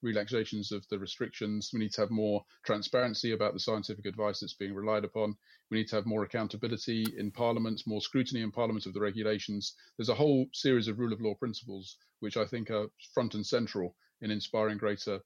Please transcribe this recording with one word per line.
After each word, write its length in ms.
relaxations 720
of 180
the 100
restrictions. 760
We 60
need 140
to 80
have 100
more 320
transparency 680
about 200
the 60
scientific 460
advice 340
that's 140
being 200
relied 300
upon. 320
We 80
need 120
to 80
have 80
more 180
accountability 800
in 140
Parliament, 540
more 160
scrutiny 400
in 100
Parliament 340
of 80
the 80
regulations. 760
There's 120
a 60
whole 380
series 340
of 120
rule 140
of 80
law 140
principles 600
which 160
I 80
think 260
are 160
front 200
and 120
central 500
in 100
inspiring 460
greater 480